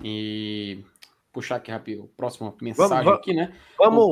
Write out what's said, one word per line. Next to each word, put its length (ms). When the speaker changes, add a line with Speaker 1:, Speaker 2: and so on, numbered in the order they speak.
Speaker 1:
E 800
puxar 240
aqui 140
rápido, 440
próxima 460
mensagem 280
Speaker 2:
Vamos, 160
va-, 100
Speaker 1:
aqui, 180
né? 200
Speaker 2:
vamos, 260
Speaker 1:
O 80